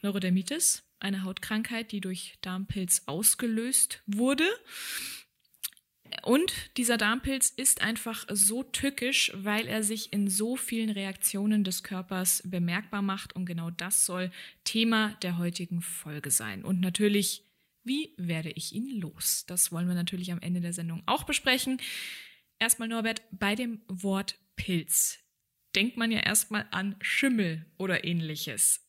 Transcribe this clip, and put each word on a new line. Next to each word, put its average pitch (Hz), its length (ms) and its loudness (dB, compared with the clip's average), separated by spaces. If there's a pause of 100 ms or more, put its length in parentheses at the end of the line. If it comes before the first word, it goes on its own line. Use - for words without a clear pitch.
Neurodermitis, 196 800 2 (160)
eine 196 240 -2
Hautkrankheit, 220 680 -4
die 208 80 -2
durch 185 420 -6
Darmpilz 185 640 -2
ausgelöst 226 1000 0
wurde. 262 420 4 (1700)
Und 311 300 4 (240)
dieser 240 200 2
Darmpilz 254 520 2
ist - 340 2
einfach 226 480 -4
so 214 320 2
tückisch, 269 720 0
weil 208 320 -2
er 220 160 0
sich 214 300 -4
in 202 160 2
so 214 280 0
vielen 226 340 -2
Reaktionen 202 760 2
des 185 180 -2
Körpers 185 640 -2
bemerkbar 180 560 -2
macht. 196 320 -4
Und 185 120 -4
genau 170 240 -4
das 175 360 0
soll 180 240 -2 (320)
Thema 220 600 2
der 175 160 0
heutigen 175 440 -2
Folge 147 480 -8
sein. 107 340 -2
Und 185 160 0
natürlich, 202 600 2 (400)
wie 294 340 -2
werde 165 340 -2
ich - 240 -8
ihn 240 260 -4
los? - 460 -2
Das 180 260 0
wollen 175 160 0
wir 180 60 2
natürlich 180 360 -2
am 170 100 -4
Ende 180 200 -2
der 170 120 -4
Sendung 170 340 -6
auch 262 180 2
besprechen. 262 560 2 (760)
Erstmal, 226 300 2
Norbert, 226 340 -2 (100)
bei 202 220 2
dem 233 340 -4
Wort 190 500 -2 (180)
Pilz - 640 0 (560)
denkt 220 220 4
man 226 160 2
ja 220 80 2
erstmal - 500 2
an 196 300 -2
Schimmel 196 680 2 (100)
oder 185 280 0
ähnliches. 156 840 2